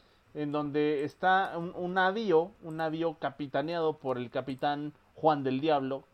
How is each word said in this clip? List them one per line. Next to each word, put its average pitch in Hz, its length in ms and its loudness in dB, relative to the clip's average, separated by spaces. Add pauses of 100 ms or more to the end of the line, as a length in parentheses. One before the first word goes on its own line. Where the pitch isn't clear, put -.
(340)
en 147 200 -4
donde 147 500 0
está 180 540 0
un, 170 180 -6
un 180 200 -4
navío, 190 560 2 (120)
un 160 140 -10
navío 160 420 -2
capitaneado 156 800 -2
por 131 200 -2
el 120 120 -6
capitán 143 640 -4 (220)
Juan 147 280 2
del 131 160 0
Diablo, 135 540 0